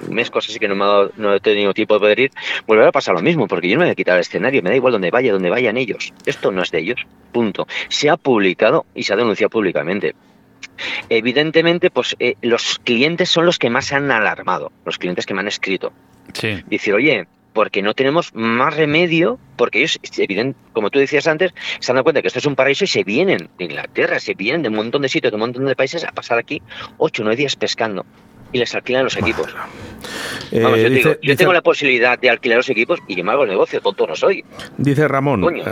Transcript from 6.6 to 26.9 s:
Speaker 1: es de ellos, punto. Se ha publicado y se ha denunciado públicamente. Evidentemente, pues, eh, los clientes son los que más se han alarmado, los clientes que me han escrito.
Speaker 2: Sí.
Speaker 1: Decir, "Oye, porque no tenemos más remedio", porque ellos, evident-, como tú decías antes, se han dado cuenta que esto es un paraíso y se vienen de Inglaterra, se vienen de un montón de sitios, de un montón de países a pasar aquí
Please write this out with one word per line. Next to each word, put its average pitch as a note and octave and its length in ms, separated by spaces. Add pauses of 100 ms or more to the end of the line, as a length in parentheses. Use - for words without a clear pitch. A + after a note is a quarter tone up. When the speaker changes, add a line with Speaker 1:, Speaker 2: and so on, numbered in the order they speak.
Speaker 1:
es E2+ 100
de E2 80
ellos, F#2+ 220 (320)
punto. G#2+ 340 (220)
Se - 200
ha D3 60
publicado A2 680 (100)
y A2+ 80
se G2+ 100
ha G2 40
denunciado G#2+ 320
públicamente. E2+ 680 (960)
Evidentemente, D#3 800
pues, - 300
eh, B2 220
los A#2 420
clientes D#3 460
son E3 160
los F3 140
que B2+ 100
más B2+ 160
se C#3+ 100
han C#3 160
alarmado, F2+ 600 (140)
los E2 120
clientes F2+ 280
que - 80
me F#2+ 80
han G2+ 60
escrito. - 440 (420)
Speaker 2:
Sí. G#2 340
Speaker 1:
Decir, G#2 260
"Oye, A#2 340 (260)
porque G2+ 280
no G#2 120
tenemos C#3+ 400
más A#2 420
remedio", E3 640 (160)
porque - 240
ellos, D3+ 180 (200)
evident-, A2 380 (180)
como G#2 160
tú C#3 100
decías C#3 280
antes, E3 260 (260)
se - 120
han B2 40
dado C3 80
cuenta D3 180
que - 60
esto - 120
es - 60
un C#3+ 100
paraíso C3+ 280
y F#3 40
se G#2+ 160
vienen A2+ 540
de F2+ 80
Inglaterra, B2+ 540
se G#2 140
vienen C3+ 300
de A2+ 60
un G#2+ 60
montón A#2 280
de C3 60
sitios, - 220
de G#2+ 40
un G#2+ 60
montón B2 240
de C3+ 100
países D3 280
a - 80
pasar - 260
aquí D3 240 (360)